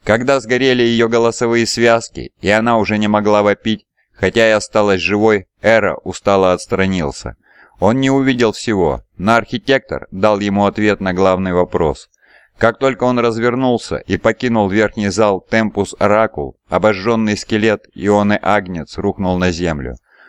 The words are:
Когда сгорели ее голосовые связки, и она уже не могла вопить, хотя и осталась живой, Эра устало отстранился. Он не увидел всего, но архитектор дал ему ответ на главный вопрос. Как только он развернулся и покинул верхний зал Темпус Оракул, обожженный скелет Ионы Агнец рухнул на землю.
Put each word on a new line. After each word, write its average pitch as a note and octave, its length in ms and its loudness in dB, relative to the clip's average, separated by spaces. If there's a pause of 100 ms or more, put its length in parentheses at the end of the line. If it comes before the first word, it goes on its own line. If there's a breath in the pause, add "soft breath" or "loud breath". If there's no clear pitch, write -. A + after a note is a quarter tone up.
Когда B2 320 2
сгорели B2 440 0
ее A#2 260 2
голосовые A#2 560 0
связки, A2+ 720 -2
и F#2+ 100 -2
она A2+ 280 2
уже G#2+ 200 0
не G#2+ 120 0
могла G#2 340 2
вопить, G#2 420 -2 (280)
хотя A2 340 2
и A2 40 4
осталась G#2 500 0
живой, G#2 460 0 (140)
Эра G#2 420 2
устало F#2 500 0
отстранился. F2+ 840 -4 (460 soft breath)
Он A2+ 180 2
не C3+ 100 0
увидел C3 440 2
всего, F2 480 -2 (160)
но G#2+ 180 2
архитектор B2 760 -2
дал G2+ 280 0
ему G2+ 260 0
ответ G#2 360 0
на F#2 120 -2
главный F#2 380 0
вопрос. E2+ 580 -2 (480 soft breath)
Как A2+ 220 0
только C3+ 240 -2
он B2 160 0
развернулся A#2 800 -2
и - 180 -6
покинул A2+ 540 0
верхний G2+ 400 0
зал G2 400 0
Темпус G#2+ 500 -2
Оракул, G2+ 560 0 (140)
обожженный G#2 680 0
скелет G#2+ 580 -2
Ионы G#2 480 2
Агнец F#2 560 -4
рухнул F#2 400 -2
на F2+ 140 0
землю. D#2 460 -6 (320 soft breath)